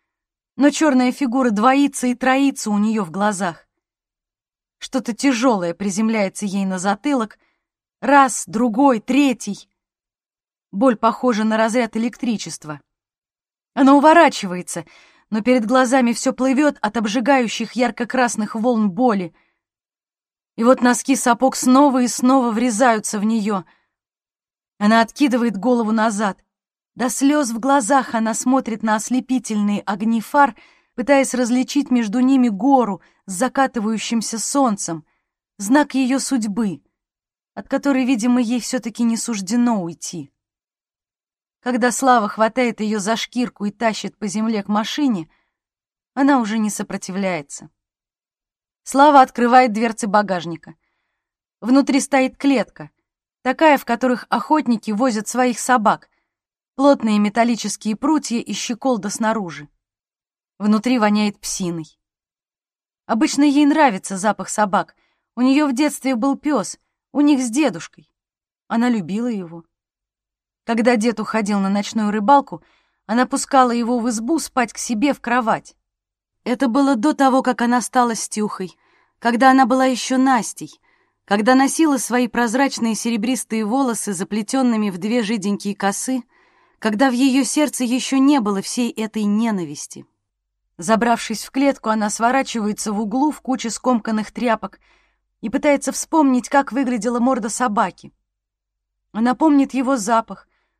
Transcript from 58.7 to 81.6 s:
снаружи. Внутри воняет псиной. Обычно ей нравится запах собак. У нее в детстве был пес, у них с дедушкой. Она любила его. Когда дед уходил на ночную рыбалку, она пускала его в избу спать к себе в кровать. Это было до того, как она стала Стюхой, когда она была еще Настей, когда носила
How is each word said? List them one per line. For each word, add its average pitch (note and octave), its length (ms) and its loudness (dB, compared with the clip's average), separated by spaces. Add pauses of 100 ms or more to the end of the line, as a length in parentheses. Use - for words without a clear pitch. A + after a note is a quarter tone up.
снаружи. G3 580 -4 (920)
Внутри G#3+ 400 2
воняет G#3 400 0
псиной. E3+ 600 -8 (1080)
Обычно B3+ 340 0
ей D4 240 4
нравится C4 520 2
запах F#3+ 320 -2
собак. G3 460 -2 (400)
У A#3 60 -6
нее C4+ 260 4
в C4+ 60 -2
детстве C4+ 400 -2
был C4 240 0
пес, C4+ 400 -4 (340)
у C#4+ 100 0
них D4 200 4
с B3+ 80 -4
дедушкой. A3 640 -4 (540)
Она A#3 200 0
любила A3 420 -2
его. E3+ 360 -10 (1000)
Когда A#3 300 2
дед A3+ 240 0
уходил G#3 400 -2
на G3 100 0
ночную G3+ 400 -2
рыбалку, G#3+ 540 0 (420)
она A#3+ 220 0
пускала C4 420 2
его A#3+ 300 -2
в A3+ 100 -2
избу A#3+ 300 -2
спать - 340 -4
к - 60 -14
себе A#3+ 340 -2
в - 80 -10
кровать. A3+ 540 -2 (680)
Это B3 240 0
было C4+ 280 2
до C#4+ 180 0
того, C4 300 2
как B3 180 -2
она A#3+ 200 2
стала A#3+ 340 0
Стюхой, G3+ 600 -6 (440)
когда A#3+ 320 4
она C4 160 6
была C4 180 2
еще B3+ 320 -2
Настей, B3 540 -2 (520)
когда G#3+ 300 2
носила C4+ 440 4